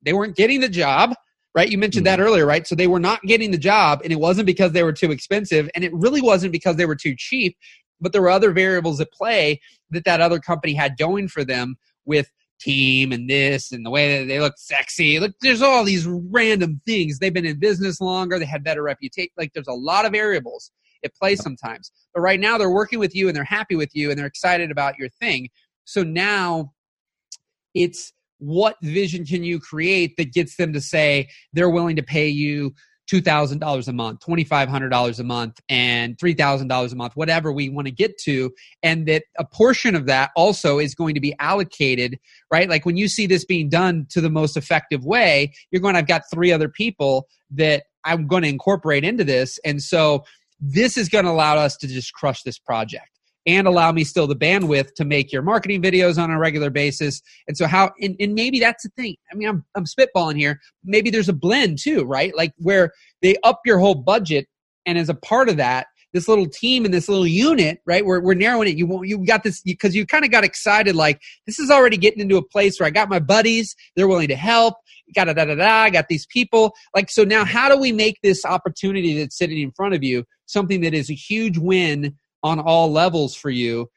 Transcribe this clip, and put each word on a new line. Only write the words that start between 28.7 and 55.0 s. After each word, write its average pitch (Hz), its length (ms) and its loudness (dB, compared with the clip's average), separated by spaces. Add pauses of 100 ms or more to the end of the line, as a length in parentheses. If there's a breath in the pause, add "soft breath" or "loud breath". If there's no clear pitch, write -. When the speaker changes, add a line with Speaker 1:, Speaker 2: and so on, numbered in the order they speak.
Speaker 1:
vision 175 420 -4
can 170 200 -6
you 170 160 -6
create 170 560 -4
that 147 160 -6
gets 170 240 -4
them 160 160 -4
to 143 80 -6
say 143 480 0 (240 soft breath)
they're 175 180 2
willing 170 260 0
to 151 60 -4
pay 151 260 -2
you 147 460 -4 (340 soft breath)
two 190 120 2
thousand 151 380 0
dollars 139 300 -4
a 127 40 -8
month, 113 280 -8
twenty-five 151 480 -2
hundred 135 220 -4
dollars 123 280 -2
a 123 60 -8
month, 120 440 -8
and 120 520 -2
three 175 140 0
thousand 139 340 0
dollars 127 240 -4
a 123 40 -12
month, 120 200 -10
whatever 160 360 -2
we 139 160 -4
wanna 139 220 -8
get 208 260 -2
to, 131 380 -4 (280 soft breath)
and 165 240 0
that 156 180 0 (140)
a 170 60 -6
portion 233 520 2
of 139 100 -2
that 135 300 2
also 165 420 2
is 147 160 -2
going 160 200 -4
to 147 60 -4
be 143 200 -4
allocated, 135 760 -2 (320 soft breath)
right? 175 180 2
Like, 160 180 0
when 175 100 0
you 202 120 0
see 208 180 -2
this 175 180 2
being 165 240 -2
done 170 420 0
to 175 100 -2
the 160 100 0
most 156 260 -2
effective 147 480 -4
way, 151 480 2 (180 loud breath)
you're 180 120 0
going, 190 140 2
"I've 160 100 2
got 165 160 0 (100)
three 175 200 2
other 156 160 0
people 139 580 -2 (240)
that 147 340 0 (200)
I'm 160 240 -2
gonna 175 180 2
incorporate 147 580 0
into 220 200 -2
this." 131 400 -2
And 147 180 -4
so 151 420 2 (360 soft breath)
this 160 360 0
is 208 120 -2
gonna 190 220 2
allow 156 260 2
us 151 220 0
to 139 100 -10
just 127 260 -10
crush 139 300 -4
this 127 140 -10
project, 113 520 -8 (360)
and 190 200 4
allow 170 240 4
me 160 140 0
still 151 220 -2
the 139 100 -4
bandwidth 151 580 0
to 165 100 -4